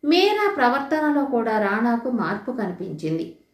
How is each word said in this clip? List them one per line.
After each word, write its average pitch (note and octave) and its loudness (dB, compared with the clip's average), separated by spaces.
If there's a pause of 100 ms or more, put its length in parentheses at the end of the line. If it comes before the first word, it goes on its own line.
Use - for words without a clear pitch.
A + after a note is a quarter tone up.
మీరా G4+ 4
ప్రవర్తనలో C#4+ 2
కూడా A3+ 0
రాణాకు A#3 0
మార్పు G#3+ -4
కనిపించింది. E3 -6 (160)